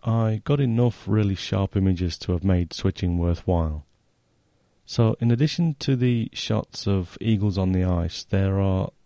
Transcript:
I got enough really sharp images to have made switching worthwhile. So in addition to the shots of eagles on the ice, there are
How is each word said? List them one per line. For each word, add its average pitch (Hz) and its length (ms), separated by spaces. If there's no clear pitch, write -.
I 110 400
got 143 160
enough 120 480
really 101 300
sharp 98 400
images 90 420
to - 140
have 87 100
made 90 300
switching 90 440
worthwhile. 85 680
So 113 360
in 120 100
addition 151 480
to 135 160
the 120 380
shots - 560
of 95 320
eagles 104 360
on 92 140
the 92 140
ice, 87 400
there 98 360
are 95 300